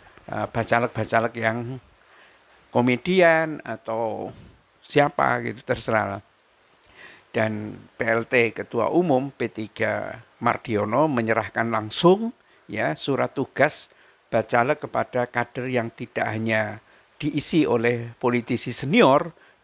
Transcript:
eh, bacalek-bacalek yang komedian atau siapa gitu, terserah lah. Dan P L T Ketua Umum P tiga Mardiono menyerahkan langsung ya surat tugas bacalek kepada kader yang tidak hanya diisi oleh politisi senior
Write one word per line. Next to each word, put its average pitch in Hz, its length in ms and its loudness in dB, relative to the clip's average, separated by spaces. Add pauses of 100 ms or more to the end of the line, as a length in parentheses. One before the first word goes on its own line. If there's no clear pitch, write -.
(320)
eh, 107 160 -4
bacalek-bacalek 117 880 -2
yang 117 400 -4 (960)
komedian 160 960 2
atau 110 640 -6 (480)
siapa 139 640 2
gitu, 113 240 -8
terserah 113 400 0
lah. 98 160 -8 (1120)
Dan 107 400 -2 (240)
P - 80 -
L 113 240 2
T 117 240 2
Ketua 110 400 -2
Umum 143 320 2
P 127 240 -6
tiga 107 720 -6 (160)
Mardiono 117 720 0
menyerahkan 113 560 0
langsung 170 640 2 (400)
ya 120 240 -2
surat 123 400 -2
tugas - 560 -2 (400)
bacalek 123 560 0
kepada 123 400 -4
kader 123 400 -6
yang 120 240 -2
tidak - 320 -6
hanya 110 560 -2 (400)
diisi 151 480 0
oleh 117 480 0
politisi 120 560 -2
senior 151 640 2 (280)